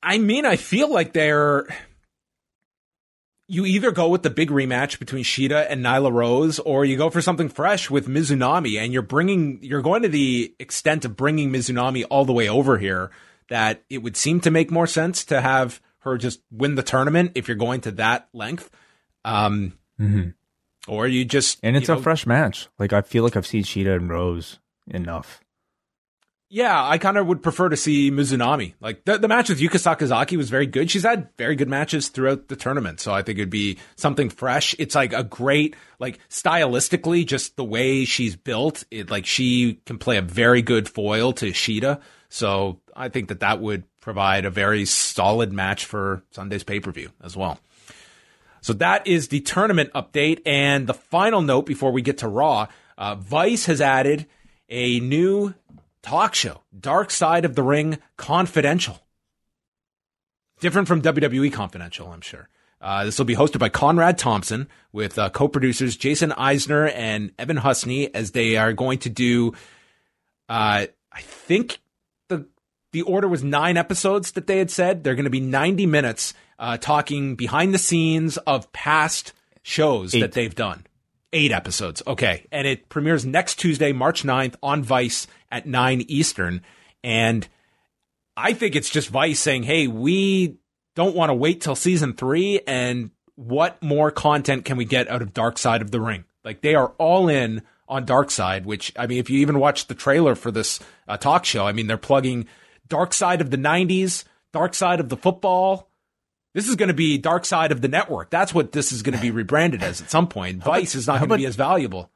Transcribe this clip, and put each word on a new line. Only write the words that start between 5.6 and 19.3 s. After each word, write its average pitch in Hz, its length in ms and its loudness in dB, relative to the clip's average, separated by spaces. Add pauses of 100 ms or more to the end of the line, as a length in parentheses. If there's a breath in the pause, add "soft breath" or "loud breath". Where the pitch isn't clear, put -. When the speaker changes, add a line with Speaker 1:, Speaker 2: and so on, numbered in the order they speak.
Speaker 1:
and 131 120 -4
Nyla 127 300 4
Rose, 127 460 2
or 139 260 2
you 135 140 2
go 156 100 2
for 165 140 0
something 165 260 0
fresh 180 400 0
with 139 180 0
Mizunami, 135 720 0
and 117 140 -4
you're 127 80 0
bringing, 151 600 0
you're 139 180 -4
going 175 220 0
to 220 80 2
the 131 480 0
extent 151 480 -2
of 110 100 -8
bringing 147 340 0
Mizunami 127 600 -2
all 139 160 4
the 127 80 2
way 113 160 2
over 131 260 4
here 95 340 -2 (380 soft breath)
that 110 400 0
it 135 140 -10
would 113 160 -8
seem 165 220 2
to 175 100 4
make 160 200 2
more 165 160 2
sense 165 380 -2
to 139 160 0
have 131 400 0 (200)
her 131 180 -4
just 120 320 -6
win 139 240 -2
the 131 80 -2
tournament 156 520 2
if 123 140 -4
you're 120 80 -2
going 120 240 -2
to 110 120 -8
that 110 420 0
length. 120 360 -10 (540 soft breath)
Um, 104 480 0 (280)